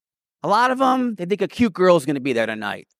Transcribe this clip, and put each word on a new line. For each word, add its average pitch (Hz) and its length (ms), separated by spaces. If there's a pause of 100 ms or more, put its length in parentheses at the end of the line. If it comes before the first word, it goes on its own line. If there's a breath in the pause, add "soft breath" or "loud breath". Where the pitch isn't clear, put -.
(440)
A - 20
lot 226 240
of 254 80
'em, 254 360
they 175 100
think 185 160
a 190 80
cute 233 240
girl's 180 320
gonna 143 160
be 131 140
there 113 100
tonight, 107 420 (120)